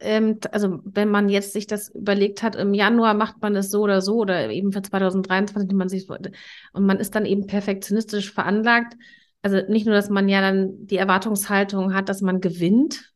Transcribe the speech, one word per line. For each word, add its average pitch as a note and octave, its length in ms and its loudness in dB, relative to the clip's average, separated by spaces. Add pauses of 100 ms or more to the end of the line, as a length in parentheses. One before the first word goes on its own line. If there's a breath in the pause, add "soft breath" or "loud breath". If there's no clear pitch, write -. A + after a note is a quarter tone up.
ähm, G#3+ 400 2
t-, - 120 -8
also F#3+ 320 0
wenn G#3 240 0
man G3+ 200 2
jetzt G3 240 0
sich G#3 140 -6
das G#3 240 -6
überlegt G3+ 520 0
hat, A3+ 140 -2
im G3+ 180 0
Januar G#3+ 400 4
macht G#3+ 260 -2
man G#3 160 -2
es G3 140 -2
so G#3 120 0
oder G3 200 4
so G3 140 0
oder F3+ 340 0
eben F#3+ 220 -2
für G3 100 -4
zweitausenddreiundzwanzig, F#3+ 880 -2
wie G3 60 0
man F#3 120 0
sich F#3+ 200 -6
wollte, - 240 -12 (400 loud breath)
und G3 140 0
man F#3+ 120 4
ist - 160 -6
dann G#3+ 120 0
eben G3 200 0
perfektionistisch G3+ 840 -4
veranlagt. A3+ 640 0 (500 soft breath)
Also G3 120 0 (120)
nicht G#3+ 180 2
nur, A3 100 2
dass G3+ 120 2
man G3 200 2
ja G3 120 4
dann F#3+ 460 0
die G3 120 -2
Erwartungshaltung G3 960 0
hat, G3 140 -2
dass G3 120 -4
man F#3 200 0
gewinnt F#3+ 760 0